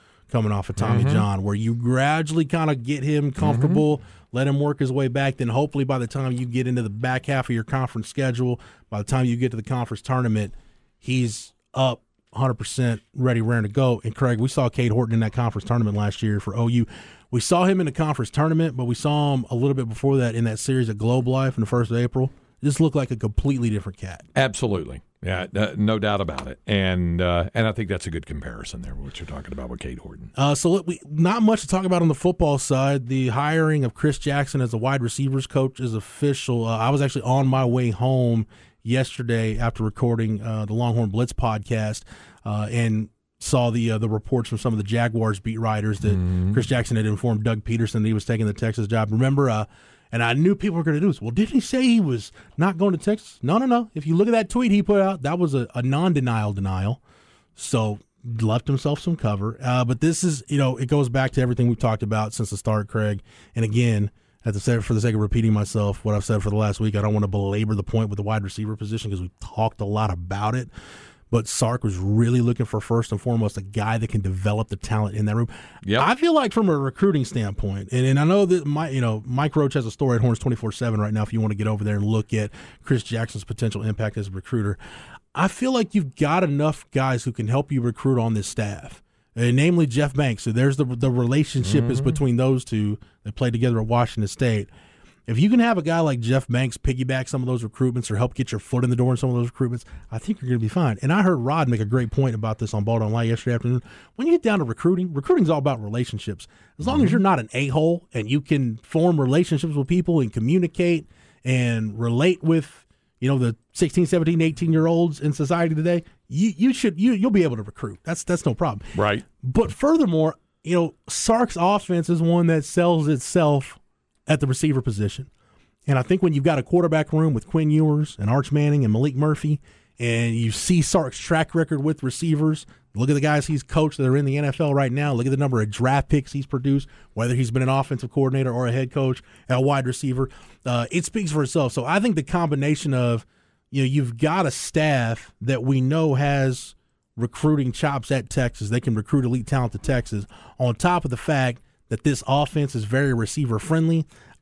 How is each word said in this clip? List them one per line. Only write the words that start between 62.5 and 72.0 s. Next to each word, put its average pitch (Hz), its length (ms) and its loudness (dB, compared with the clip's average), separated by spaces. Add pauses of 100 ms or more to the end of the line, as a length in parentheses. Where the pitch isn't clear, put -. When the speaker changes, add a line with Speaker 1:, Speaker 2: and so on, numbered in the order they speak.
Speaker 1:
the 104 60 -6
start, 107 300 -2
Craig. 104 360 -2 (340)
And 117 80 2
again, 110 480 2 (320)
at 110 100 -2
the 101 60 -6
sa-, 120 200 2
for 113 140 -2
the 107 60 2
sake 110 160 0
of 107 40 2
repeating 110 320 2
myself, 104 520 0
what 107 100 0
I've 101 100 -2
said 104 200 0
for 104 60 -2
the 101 60 0
last 104 220 0
week, 110 160 0
I 101 80 0
don't 107 120 0
wanna 104 120 2
belabor 104 480 -2
the 101 80 0
point 110 260 0
with 101 100 -6
the 104 40 -4
wide 104 220 -2
receiver 107 320 -6
position 107 340 -6
'cause 95 100 -4
we've 90 200 -10
talked - 400 -4
a 107 60 -4
lot 107 260 0
about 98 420 -4
it. 123 140 -6 (600)
But 113 180 0
Sark 120 340 -2
was 101 140 -2
really 113 440 4